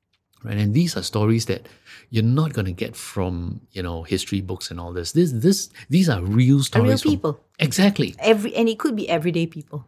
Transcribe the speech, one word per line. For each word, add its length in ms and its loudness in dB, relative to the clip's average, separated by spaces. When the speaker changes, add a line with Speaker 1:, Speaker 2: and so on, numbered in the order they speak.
Speaker 1:
right? 120 -4
And 160 2
these 240 2
are 60 -4
stories 440 0
that 200 -4
you're 120 0
not 300 2
gonna 180 -4
get 240 -8
from, 680 -6
you 100 -10
know, 220 -8
history 380 -4
books 280 -10
and 80 -10
all 140 -12
this. 180 -8
This, 220 2
this, 380 0
these 200 2
are 140 0
real 80 -2
Speaker 2:
Are 60 2
real 260 6
Speaker 1:
stories 400 2
from 80 2
Speaker 2:
people. 300 -2
Speaker 1:
Exactly. 640 2
Speaker 2:
Every, 340 2
and 140 2
it 100 -2
could 160 -4
be 140 -4
everyday 380 0
people. 420 -14